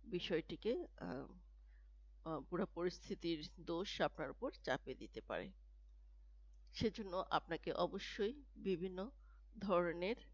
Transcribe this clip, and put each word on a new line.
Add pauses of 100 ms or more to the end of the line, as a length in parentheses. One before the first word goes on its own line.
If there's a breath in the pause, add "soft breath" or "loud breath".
বিষয়টিকে, (280)
আহ, (960 soft breath)
আহ,
পুরো
পরিস্থিতির (200)
দোষ (100)
আপনার
উপর (140)
চাপিয়ে
দিতে
পারে। (1300)
সেজন্য (160)
আপনাকে
অবশ্যই (220)
বিভিন্ন (600 soft breath)
ধরনের (180)